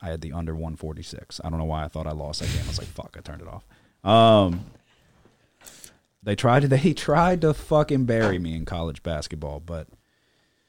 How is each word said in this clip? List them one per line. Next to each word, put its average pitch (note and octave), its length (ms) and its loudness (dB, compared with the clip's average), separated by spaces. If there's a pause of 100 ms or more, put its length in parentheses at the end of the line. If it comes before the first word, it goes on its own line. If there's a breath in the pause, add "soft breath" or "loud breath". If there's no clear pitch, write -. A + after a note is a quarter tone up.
I G2 60 -10
had D#2+ 140 -6
the D#2+ 100 -10
under D#2+ 240 -6
one D#2+ 220 -8
forty-six. D#2 680 -14
I E2 60 -8
don't D#2+ 100 -4
know D#2 60 -4
why D#2 180 -4
I D2+ 60 -8
thought D#2 180 -8
I D2+ 60 -6
lost D2+ 260 -8
that D#2+ 80 -6
game. - 160 -2
I - 60 -6
was - 80 -6
like, - 100 -8
"Fuck," - 300 -16
I - 20 -16
turned D2+ 220 -16
it E2 80 -16
off. - 160 -16 (440)
Um, G#2+ 520 6 (1600 loud breath)
they G#2 140 -2
tried B2 240 6
to, C#3+ 80 2
they C#3 240 4
tried E3+ 480 2
to D#3 120 4
fucking D3 520 2
bury A2 340 2
me E2 160 -4
in D#2+ 80 -6
college E2 400 -6
basketball, D2+ 560 -6
but E2 300 -12 (800)